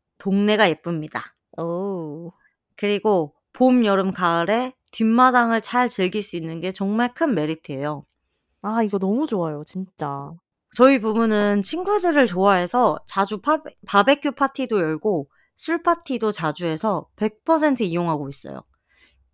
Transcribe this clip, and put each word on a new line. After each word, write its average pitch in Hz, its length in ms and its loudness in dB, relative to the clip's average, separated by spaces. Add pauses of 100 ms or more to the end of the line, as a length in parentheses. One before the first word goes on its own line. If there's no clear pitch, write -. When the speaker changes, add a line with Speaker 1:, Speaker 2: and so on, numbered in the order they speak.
(180)
Speaker 1:
동네가 202 520 2
예쁩니다. 156 640 -6 (240)
Speaker 2:
오. 170 760 -8 (440)
Speaker 1:
그리고 202 580 0 (180)
봄, 254 320 4
여름, 190 280 2
가을에 180 600 0 (180)
뒷마당을 233 720 4
잘 247 260 0
즐길 202 340 -2
수 185 140 -8
있는 165 240 -8
게 185 120 -4
정말 214 420 -2
큰 311 200 0
메리트예요. 151 680 -4 (580)
Speaker 2:
아, 226 200 0
이거 202 160 0
너무 208 280 0
좋아요, 160 380 -4
진짜. 147 680 -8 (440)
Speaker 1:
저희 262 240 6
부부는 208 600 0
친구들을 349 640 2
좋아해서 185 800 2
자주 202 340 -2
파-, 302 220 -2 (240)
바베큐 269 460 2
파티도 254 460 -2
열고 156 500 -2 (280)
술 330 260 -4
파티도 262 500 -2
자주 165 340 -4
해서 165 400 -2 (100)
백 - 280 -4
퍼센트 294 400 2
이용하고 165 440 -2
있어요. - 320 -14 (720)